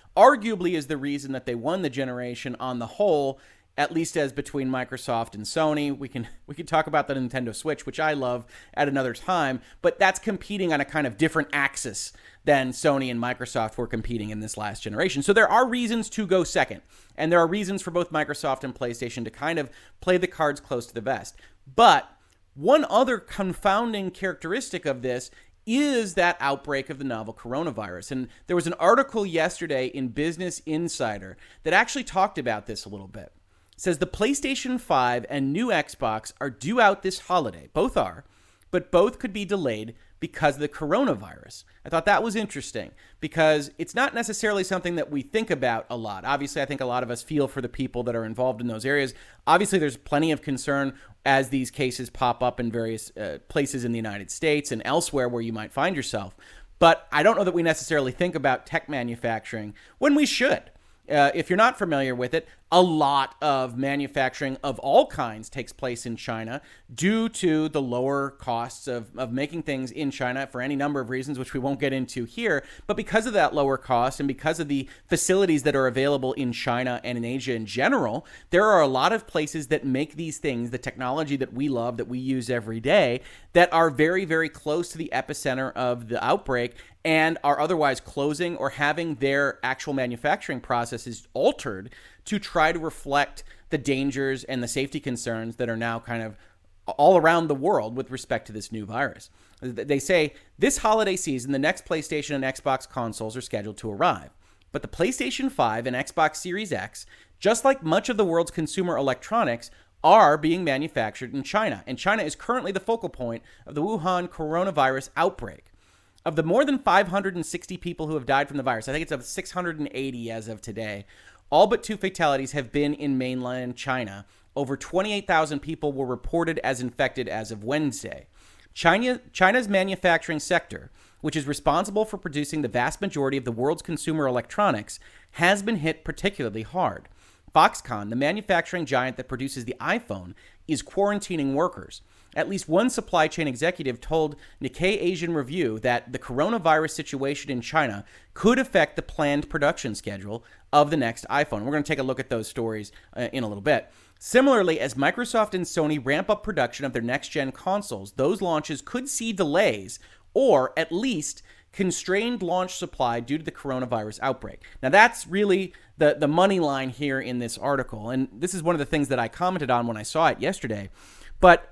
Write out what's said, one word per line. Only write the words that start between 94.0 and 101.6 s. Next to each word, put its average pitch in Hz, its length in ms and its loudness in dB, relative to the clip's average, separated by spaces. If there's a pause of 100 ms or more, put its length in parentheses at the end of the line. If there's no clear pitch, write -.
and 127 180 -4
the 117 60 -4
safety 139 320 -4
concerns 117 560 -6
that 120 120 -2
are 113 80 -4
now 117 220 -4
kind 117 240 -6
of 107 140 -10 (500)
all 160 300 8
around 165 320 6
the 143 80 0
world 131 400 0
with 127 160 -8
respect 120 340 -6
to 110 60 -16
this 104 180 -12
new 107 160 -8
virus. 113 440 -6 (300)
Th-, 127 140 -8 (100)
they 143 140 2
say, 156 360 2 (220)
"This 247 220 2
holiday 214 380 4
season, 135 340 -4
the 139 80 2
next 156 260 0